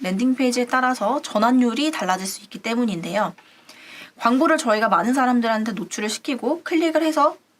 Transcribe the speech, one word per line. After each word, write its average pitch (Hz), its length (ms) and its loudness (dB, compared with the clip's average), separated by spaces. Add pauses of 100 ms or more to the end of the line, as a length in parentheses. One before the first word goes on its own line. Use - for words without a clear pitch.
랜딩 208 340 0
페이지에 247 320 0
따라서 254 560 0
전환율이 247 640 2
달라질 190 380 -2
수 - 160 -12
있기 - 160 -16
때문인데요. 208 760 -2 (840)
광고를 294 400 2
저희가 220 320 2
많은 190 240 2
사람들한테 233 580 0
노출을 214 380 -6
시키고 262 540 -4
클릭을 320 400 0
해서 311 340 2 (220)